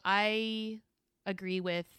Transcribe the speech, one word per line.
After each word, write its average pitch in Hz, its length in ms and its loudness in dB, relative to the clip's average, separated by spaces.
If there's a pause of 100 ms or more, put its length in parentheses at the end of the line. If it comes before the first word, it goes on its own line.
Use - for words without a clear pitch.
I 220 760 0 (460)
agree 185 340 -2
with 175 260 -2 (120)